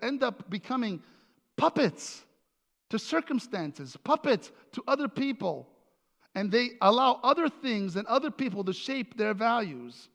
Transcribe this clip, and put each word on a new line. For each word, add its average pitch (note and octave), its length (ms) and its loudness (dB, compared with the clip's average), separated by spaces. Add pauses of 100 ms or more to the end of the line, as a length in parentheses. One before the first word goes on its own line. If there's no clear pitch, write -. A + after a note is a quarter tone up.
end C4+ 200 -2
up A#3 280 -2
becoming G3+ 520 -4 (540)
puppets - 680 0 (680)
to - 80 -2
circumstances, F#3 1040 -6
puppets C#4+ 480 0 (200)
to - 140 -10
other C#4 220 0
people. G3+ 580 -4 (680)
And F#3+ 180 -2
they A#3+ 200 4 (100)
allow B3 420 6
other D4 240 4
things G3+ 480 -2
and G#3 100 -4
other C4+ 240 2
people G3+ 340 -4
to F#3 80 -2
shape C4 440 -6
their G#3+ 160 0
values. F#3+ 840 -2